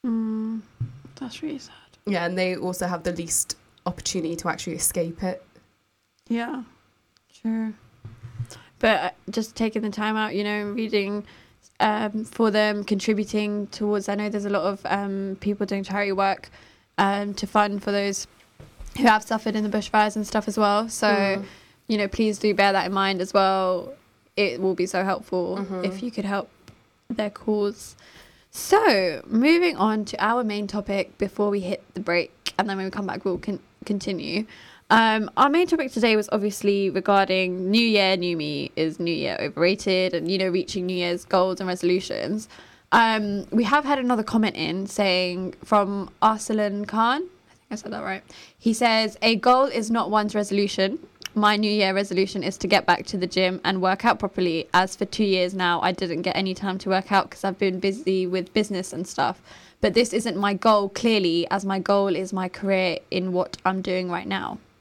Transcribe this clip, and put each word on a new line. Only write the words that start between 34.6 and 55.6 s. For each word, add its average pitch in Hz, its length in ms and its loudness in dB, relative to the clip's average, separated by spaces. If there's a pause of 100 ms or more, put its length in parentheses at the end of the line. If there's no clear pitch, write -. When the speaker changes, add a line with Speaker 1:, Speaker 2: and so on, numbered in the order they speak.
Speaker 1:
Um, 220 460 4
our 277 140 6
main 349 160 4
topic 311 240 0
today 220 240 4
was 214 160 0
obviously 202 580 0
regarding 185 800 2
New 233 160 6
Year, 196 320 4
New 175 180 -2
Me. 147 400 -4
Is 156 240 -2
New 170 140 0
Year 139 260 -2
overrated? 185 760 0
And, 165 160 -2
you 190 80 0
know, 190 100 0
reaching 180 380 -2
New 185 80 -2
Year's 175 300 -2
goals 185 340 2
and 190 100 -4
resolutions. 180 800 -2 (420)
Um, 214 600 2
we 233 140 4
have 285 200 2
had 277 140 2
another 247 240 0
comment 214 320 2
in 170 320 -4
saying 185 640 0 (100)
from 202 460 0 (140)
Arsalan 214 640 0
Khan, 226 300 2
I - 360 -10
think - 180 -18
I 214 40 -8
said - 180 -12
that - 100 -8
right. 190 200 -8 (340)
He 226 160 0
says, 220 480 2
"A 226 140 4
goal 254 300 6
is 226 260 -2
not 214 180 0
one's 208 240 0
resolution. 202 640 0 (380)
My 208 200 4
New 208 160 2
Year 196 220 2
resolution 190 480 0
is 190 160 -4
to - 100 -6
get - 200 4
back - 180 2
to - 120 -6
the 180 100 -2
gym 185 360 0
and 185 200 -2
work 185 220 0
out 240 120 4
properly. 175 560 -2
As 185 220 2
for 202 100 -2
two 214 180 -2
years 185 300 2
now, 180 280 2